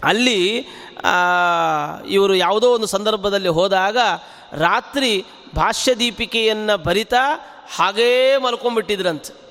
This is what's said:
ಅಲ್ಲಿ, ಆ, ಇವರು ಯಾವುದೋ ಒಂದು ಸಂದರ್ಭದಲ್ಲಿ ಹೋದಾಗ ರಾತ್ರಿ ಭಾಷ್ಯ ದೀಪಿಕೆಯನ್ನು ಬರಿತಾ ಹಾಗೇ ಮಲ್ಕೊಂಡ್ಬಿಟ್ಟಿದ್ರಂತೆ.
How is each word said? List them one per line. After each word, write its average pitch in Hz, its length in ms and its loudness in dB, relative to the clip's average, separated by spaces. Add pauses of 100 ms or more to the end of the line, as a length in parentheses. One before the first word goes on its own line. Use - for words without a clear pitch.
ಅಲ್ಲಿ, 220 640 0 (360)
ಆ, - 60 0 (1000)
ಇವರು 196 260 2
ಯಾವುದೋ 208 380 2
ಒಂದು 226 140 -2
ಸಂದರ್ಭದಲ್ಲಿ 202 640 0
ಹೋದಾಗ 190 480 2 (560)
ರಾತ್ರಿ 208 720 0 (300)
ಭಾಷ್ಯ 220 400 0
ದೀಪಿಕೆಯನ್ನು 220 840 0
ಬರಿತಾ 208 440 0 (540)
ಹಾಗೇ 240 640 2
ಮಲ್ಕೊಂಡ್ಬಿಟ್ಟಿದ್ರಂತೆ. 226 960 -2 (180)